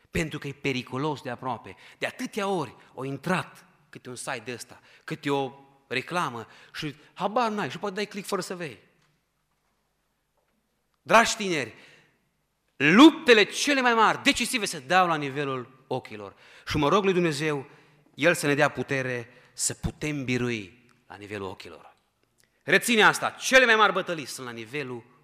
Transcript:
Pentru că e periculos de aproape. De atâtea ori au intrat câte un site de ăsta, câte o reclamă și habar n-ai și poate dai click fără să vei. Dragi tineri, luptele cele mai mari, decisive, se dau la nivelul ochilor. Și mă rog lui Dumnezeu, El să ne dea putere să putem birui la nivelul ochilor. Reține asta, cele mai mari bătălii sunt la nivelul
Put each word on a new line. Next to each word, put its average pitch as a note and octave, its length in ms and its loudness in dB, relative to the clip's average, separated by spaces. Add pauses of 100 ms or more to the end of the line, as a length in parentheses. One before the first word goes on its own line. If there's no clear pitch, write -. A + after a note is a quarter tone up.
(120)
Pentru D#3 280 -4
că D3 80 -12
e C3+ 60 -10
periculos C3 680 -6
de B2+ 80 -10
aproape. A#2+ 460 -10 (220)
De - 80 -6
atâtea G#3 420 -6
ori E3 280 -4 (200)
au B2+ 80 -10
intrat C#3 640 -6 (240)
câte - 200 -20
un B2 60 -14
site B2+ 300 -8
de B2 80 -8
ăsta, - 280 -16 (220)
câte - 260 -6
o C#3 240 -2 (340)
reclamă B2+ 600 -6 (260)
și D3+ 220 -10 (180)
habar G#3+ 380 -2
n-ai G3+ 180 -4
și B2+ 80 -10
poate G3+ 180 -8
dai G#3 100 -6
click G3+ 220 -12
fără G3 140 -4
să F#3 140 -10
vei. D3+ 240 -12 (2250)
Dragi A3 340 4
tineri, D#3 400 -4 (1000)
luptele A3 680 8
cele C4+ 380 -2
mai B3 120 2
mari, F#3 300 2
decisive, A#3+ 420 0
se F3 140 -8
dau F3 280 2
la E3 80 0
nivelul C3+ 720 -6
ochilor. G#2+ 480 -10 (320)
Și - 100 -2
mă D3 120 2
rog F#3+ 140 4
lui F#3+ 100 2
Dumnezeu, D#3 560 -2 (440)
El E3 200 4
să D#3+ 140 -4
ne C#3+ 60 4
dea C#3+ 160 4
putere B2+ 640 -6 (200)
să - 200 -4
putem D3 500 -6
birui A#2+ 680 -4 (160)
la F2+ 80 -18
nivelul G2 340 -10
ochilor. - 460 -18 (680)
Reține G3 400 4
asta, D3 260 4
cele C4 360 4
mai A3+ 100 6
mari G#3 180 6
bătălii F3 320 -6
sunt C3 200 -12
la A#2+ 80 -10
nivelul A#2+ 520 -10 (180)